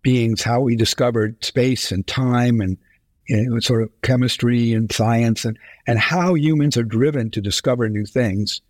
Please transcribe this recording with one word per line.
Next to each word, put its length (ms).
beings, 400
how 180
we 140
discovered 680
space 480
and 140
time 560
and, 160
you 200
know, 100
sort 220
of 80
chemistry 720
and 180
science 520
and, 140
and 100
how 380
humans 420
are 60
driven 480
to 100
discover 480
new 160
things 640